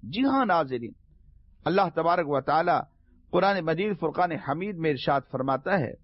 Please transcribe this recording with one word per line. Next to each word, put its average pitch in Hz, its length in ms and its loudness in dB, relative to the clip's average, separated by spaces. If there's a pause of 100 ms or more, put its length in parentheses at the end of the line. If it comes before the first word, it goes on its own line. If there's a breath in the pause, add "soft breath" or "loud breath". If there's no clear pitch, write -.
جی 165 200 -4
ہاں 269 220 2
ناظرین، 135 460 0 (720)
اللہ 180 300 2
تبارک 165 340 2
و 143 120 0
تعالیٰ 151 400 2 (480)
قرآن 185 360 2
مجید 180 340 -2
فرقان 165 320 0
حمید 160 460 -4
میں 160 120 0
ارشاد 139 320 0 (100)
فرماتا 135 480 -2
ہے 123 140 -4 (100)